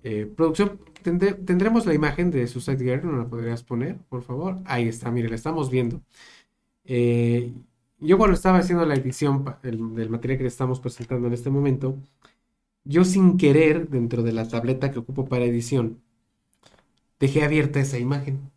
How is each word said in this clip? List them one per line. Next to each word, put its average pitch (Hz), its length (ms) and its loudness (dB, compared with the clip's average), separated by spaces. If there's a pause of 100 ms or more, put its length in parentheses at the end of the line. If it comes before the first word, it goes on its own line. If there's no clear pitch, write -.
Eh, 107 220 -6 (100)
producción, 165 440 0 (220)
¿tendré-, 180 320 0
¿tendremos 220 520 2
la 165 80 2
imagen 151 360 0
de 127 180 0
Suicide 131 360 -4
Girl? 131 260 -2
¿No 135 80 -2
la 117 100 -4
podrías 117 360 -6
poner, 127 340 -6 (100)
por 123 140 -10
favor? 180 440 -6
Ahí 120 220 -2
está, 117 240 -8
mire, 117 160 -2
la 113 80 -4
estamos 151 340 -4
viendo. 123 320 -2 (840)
Eh, 120 680 2 (480)
yo 175 180 4
cuando 196 180 6
estaba 185 220 4
haciendo 170 280 2
la 147 80 2
edición 135 500 0
pa-, 139 180 -10
del, 113 340 -6
del 113 140 -4
material 120 280 -4
que 131 60 -2
le 123 40 -2
estamos 127 320 -4
presentando 120 480 -4
en 120 60 0
este 120 160 -6
momento, 135 460 0 (880)
yo 160 200 4
sin 185 340 6
querer, 156 520 6
dentro 117 340 0
de 113 80 0
la 113 160 -4
tableta 131 440 -2
que 123 80 -8
ocupo 135 280 -6
para 123 180 0
edición, 117 560 -2 (1160)
dejé 139 240 2
abierta 143 360 0
esa 131 180 -2
imagen. 135 580 -4